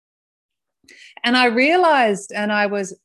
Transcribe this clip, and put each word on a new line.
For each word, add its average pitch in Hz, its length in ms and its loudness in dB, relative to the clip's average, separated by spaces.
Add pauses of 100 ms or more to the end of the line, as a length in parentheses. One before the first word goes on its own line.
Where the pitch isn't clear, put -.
(1200)
And 240 120 0
I 247 100 2
realized, 254 880 2
and 208 200 -4
I 208 160 0
was 196 380 -8